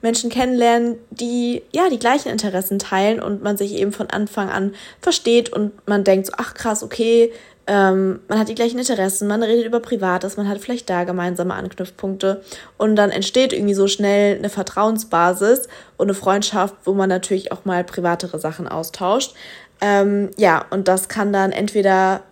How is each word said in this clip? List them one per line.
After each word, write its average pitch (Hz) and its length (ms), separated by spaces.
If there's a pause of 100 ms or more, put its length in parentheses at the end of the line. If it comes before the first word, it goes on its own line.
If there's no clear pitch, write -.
Menschen 233 280
kennenlernen, 233 680 (120)
die, 240 540 (100)
ja, 349 160
die 247 80
gleichen 247 320
Interessen 196 480
teilen 202 440
und 202 200
man 208 160
sich 202 160
eben 202 180
von - 180
Anfang 202 400
an 196 260 (240)
versteht 240 520
und 208 200 (160)
man 202 160
denkt 190 240
so, - 100
"Ach - 160
krass, 220 300
okay, 233 480 (360)
ähm, 190 600
man 208 100
hat 214 120
die 220 60
gleichen 233 240
Interessen, 202 480
man 208 140
redet 226 240
über 233 140
Privates, 190 560
man 202 120
hat 202 120
vielleicht 240 300
da 175 160
gemeinsame 180 480
Anknüpfpunkte." 190 880 (360)
Und 220 180
dann 208 160
entsteht 254 420
irgendwie 202 200
so 196 140
schnell 202 500
eine 202 120
Vertrauensbasis 202 1200 (300)
und 202 100
eine 202 60
Freundschaft, 196 680
wo 190 100
man 196 160
natürlich 190 420
auch - 140
mal 180 180
privatere 175 560
Sachen 160 280
austauscht. 185 680 (460)
Ähm, 202 580
ja, 175 320
und 190 180
das 185 200
kann 208 240
dann 190 200
entweder 190 680 (100)